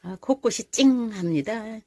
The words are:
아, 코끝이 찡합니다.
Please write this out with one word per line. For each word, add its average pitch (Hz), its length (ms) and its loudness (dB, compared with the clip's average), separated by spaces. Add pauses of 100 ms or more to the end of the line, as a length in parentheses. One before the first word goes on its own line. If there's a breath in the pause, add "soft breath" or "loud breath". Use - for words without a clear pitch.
아, 185 180 -10
코끝이 - 500 -2
찡합니다. 220 1160 0